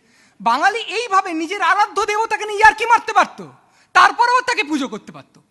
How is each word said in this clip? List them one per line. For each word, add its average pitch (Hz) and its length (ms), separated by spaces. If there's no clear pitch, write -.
বাঙালি 294 380
এইভাবে 392 540
নিজের 339 300
আরাধ্য 392 420
দেবতাকে 427 400
নিয়ে 415 140
ইয়ার্কি 427 280
মারতে 440 260
পারতো, 202 400
তারপরেও 466 480
তাকে 480 220
পুজো 285 260
করতে 202 240
পারতো। - 380